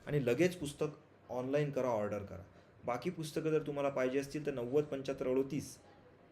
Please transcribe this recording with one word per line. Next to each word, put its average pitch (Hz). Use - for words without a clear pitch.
आणि 143
लगेच 160
पुस्तक 151
ऑनलाईन 135
करा, 127
ऑर्डर 104
करा. 92
बाकी 127
पुस्तकं 160
जर 156
तुम्हाला 143
पाहिजे 131
असतील, 143
तर 143
नव्वद 127
पंच्याहत्तर 135
अडोतीस 135